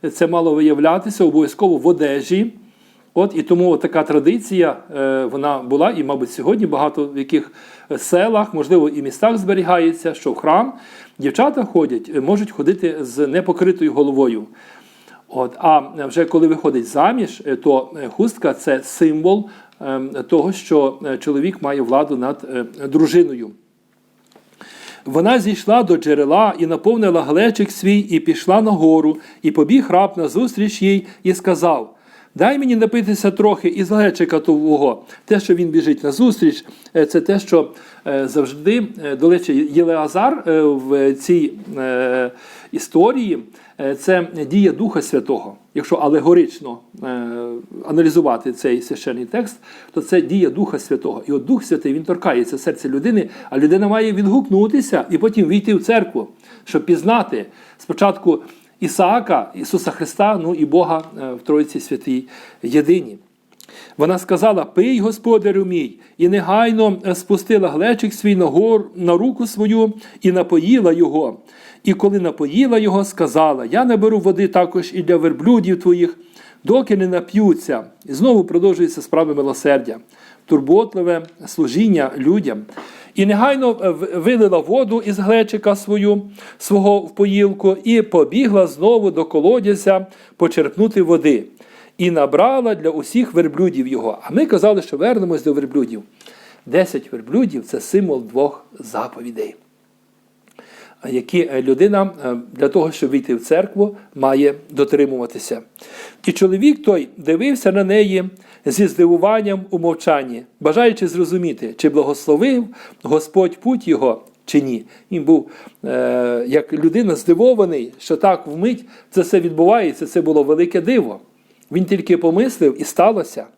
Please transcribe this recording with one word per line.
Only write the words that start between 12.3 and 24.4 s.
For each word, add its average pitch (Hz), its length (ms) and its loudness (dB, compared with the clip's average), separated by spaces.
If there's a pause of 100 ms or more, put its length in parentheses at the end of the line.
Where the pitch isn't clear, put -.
ходити 160 500 -2
з 135 260 -2
непокритою 175 680 0
головою. 135 500 0 (840)
От, 127 300 -6
а 156 220 4 (260)
вже 165 200 0
коли 165 220 2
виходить 143 400 -2
заміж, 185 580 -2
е, 139 100 -4
то, 131 360 0 (120)
е, 127 40 -10
хустка — 127 520 -2
це 131 240 -2
символ, 175 680 0 (320)
ем, 135 280 -6
того, 147 420 -2
що, 143 540 0
е, 135 120 -6
чоловік 151 440 -4
має 139 200 -4
владу 135 360 0
над, 131 380 -6
е, 123 320 -8
дружиною. 143 640 0 (1500)